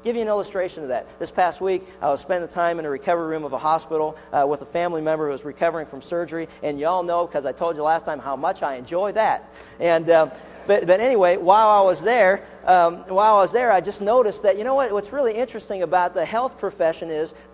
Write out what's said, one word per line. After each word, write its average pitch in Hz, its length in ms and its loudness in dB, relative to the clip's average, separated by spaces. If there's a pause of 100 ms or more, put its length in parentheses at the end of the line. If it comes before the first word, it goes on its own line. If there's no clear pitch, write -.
Give 233 100 -2
you 233 80 -4
an 214 60 -4
illustration 190 560 -4
of 127 60 -8
that. - 280 -6
This 170 140 -8
past 175 280 0
week, 185 240 -2 (160)
I 147 100 0
was 139 100 -2
spending 175 280 -4
time 170 300 -2
in 160 60 -8
a 147 60 -6
recovery 170 360 -2
room 160 160 -6
of 139 100 -8
a 127 60 -6
hospital, 156 580 -2 (160)
uh, 139 140 2
with 143 160 -4
a 139 40 -16
family 170 340 -4
member 156 260 -2
who 143 60 -4
was 131 120 -10
recovering 160 420 -4
from 135 140 -16
surgery, 165 460 -6 (160)
and 147 160 -6
y'all 175 240 -2
know, 170 240 -2
'cause 147 180 -6
I 135 60 -4
told 170 240 -4
you 147 80 -8
last 156 220 0
time, 151 160 -8
how 135 160 -8
much 147 260 -4
I 139 140 -6
enjoy 170 360 -4
that. 202 380 -2 (300)
And, 165 300 2
um, 160 200 6 (380)
but, 196 180 4
but 185 140 4
anyway, 202 380 4
while 208 320 6
I 208 100 6
was 185 200 4
there, 202 440 2 (220)
um, 175 320 4 (100)
while 208 260 4
I 202 60 6
was 185 100 2
there, 240 220 2
I 185 80 4
just 196 200 -10
noticed 208 440 2
that, 196 140 4
you 214 40 -8
know 262 140 -2
what, 254 160 0
what's 202 200 -4
really 254 220 -2
interesting 214 480 -6
about 180 320 0
the 170 100 -2
health 247 340 -4
profession 165 520 -4
is 156 240 -6 (200)